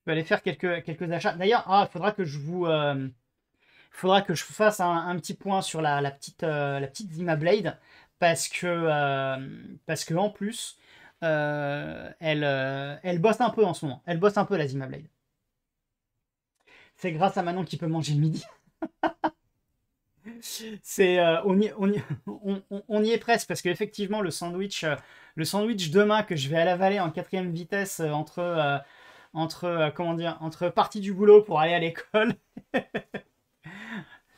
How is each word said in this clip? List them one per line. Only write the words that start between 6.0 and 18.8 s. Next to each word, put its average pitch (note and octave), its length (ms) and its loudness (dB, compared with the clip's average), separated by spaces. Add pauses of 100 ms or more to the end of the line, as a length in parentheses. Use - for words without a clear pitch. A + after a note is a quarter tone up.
la C#3 100 -2
petite, - 340 -12
euh, C#3+ 360 -2
la C#3 60 -4
petite E3+ 260 -14
Zima E3+ 240 -2
Blade E3 420 0 (400)
parce E3 300 2
que, - 180 -6
euh, C#3 840 0 (380)
parce D#3 180 -4
que D#3+ 100 -4
en G3+ 160 0
plus, - 480 -10 (440)
euh, D3 880 -4 (100)
elle, D3+ 240 0
euh, C#3 580 -2
elle F3+ 160 -2
bosse G#3+ 220 4
un A3+ 100 2
peu G#3+ 160 4
en E3 80 -2
ce - 100 -8
moment. C3+ 220 -6
Elle E3+ 120 -2
bosse G3+ 200 4
un F#3+ 60 2
peu G3 120 -2
la D3 100 0
Zima C3+ 200 -6
Blade. D3 220 -14 (1900)
C'est F#3 160 -4
grâce F#3 240 2
à F#3+ 60 -2
Manon F3 220 -2
qui D#3 120 -8
peut E3+ 100 -6
manger D#3 280 -2
le D3 60 4
midi. D#3 300 0
<laughs> - 40 -20 (1900)